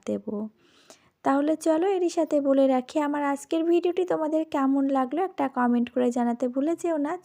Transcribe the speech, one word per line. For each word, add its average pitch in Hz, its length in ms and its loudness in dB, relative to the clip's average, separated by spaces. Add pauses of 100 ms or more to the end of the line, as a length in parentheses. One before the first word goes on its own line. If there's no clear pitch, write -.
দেব। 208 420 -6 (760)
তাহলে 294 340 0
চলো 320 320 0
এরই 370 200 0
সাথে 311 320 0
বলে 269 260 4
রাখি, 262 340 0
আমার 294 240 -2
আজকের 285 400 -2
ভিডিওটি 349 400 2
তোমাদের 320 400 0
কেমন 277 440 0
লাগলো 269 340 0
একটা 359 260 -4
কমেন্ট 240 420 0
করে 247 200 2
জানাতে 240 380 -2
ভুলে 277 280 -2
যেও 330 200 -2
না। 302 280 -2